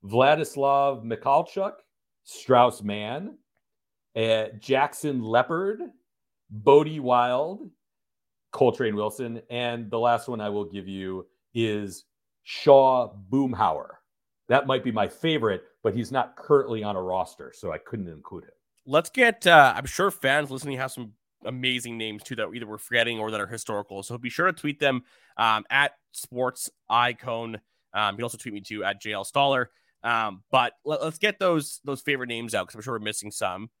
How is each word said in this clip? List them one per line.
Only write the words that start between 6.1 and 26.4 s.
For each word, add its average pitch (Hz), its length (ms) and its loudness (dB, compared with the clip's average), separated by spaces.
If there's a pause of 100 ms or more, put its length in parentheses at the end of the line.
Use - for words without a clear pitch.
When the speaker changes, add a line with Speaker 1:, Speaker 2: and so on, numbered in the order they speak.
Speaker 1:
Bodie 147 520 6
Wild, 127 680 0 (840)
Coltrane 117 440 2
Wilson, 113 540 -6
and 120 400 -6
the 117 100 -2
last 117 300 2
one 117 100 -6
I 107 100 -4
will 104 160 -4
give 92 220 -12
you 95 380 -8 (300)
is 104 500 -2 (380)
Shaw 131 680 6 (160)
Boomhauer. 110 600 0 (580)
That 135 200 2
might 131 160 0
be 127 80 -2
my 107 160 0
favorite, 113 560 0 (200)
but 104 120 0
he's 120 160 -4
not 131 240 -2
currently 123 480 2
on 104 120 -4
a 92 60 -4
roster, 92 540 -6
so 90 160 -8
I 78 60 -8
couldn't 101 320 -10
include 80 360 -16
him. - 60 -20 (340)
Speaker 2:
Let's 139 240 0
get, 233 380 2
uh, 147 280 10
I'm 127 100 -6
sure 185 260 0
fans 139 400 -2
listening 135 260 -8
have 131 140 -6
some 110 220 -14 (320)
amazing 123 520 -4
names 110 260 -8
too 127 120 -12
that 107 180 -6
either 117 140 -12
we're 107 100 -14
forgetting 117 420 -2
or 110 120 -4
that 107 80 -4
are 98 80 -4
historical. 101 560 -8
So 120 140 -10
be 120 120 -10
sure 170 180 -2
to 180 60 0
tweet 147 260 -8
them, 131 240 2 (340)
um, 107 320 2
at 139 240 2 (180)
Sports - 580 -6 (200)